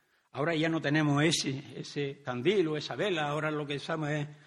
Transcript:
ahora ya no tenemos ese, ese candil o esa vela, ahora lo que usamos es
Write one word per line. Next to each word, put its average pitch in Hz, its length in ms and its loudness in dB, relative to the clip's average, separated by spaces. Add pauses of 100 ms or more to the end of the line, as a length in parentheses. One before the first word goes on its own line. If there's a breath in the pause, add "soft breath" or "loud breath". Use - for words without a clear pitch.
(320)
ahora 151 220 0
ya 156 140 2
no 160 140 0
tenemos 147 400 4
ese, 143 580 0
ese 143 420 -6
candil 156 460 2
o 156 80 -2
esa 139 200 -6
vela, 160 320 0
ahora 151 220 -2
lo 151 160 -4
que 143 100 -4
usamos 151 340 -4
es 147 180 -2 (180 loud breath)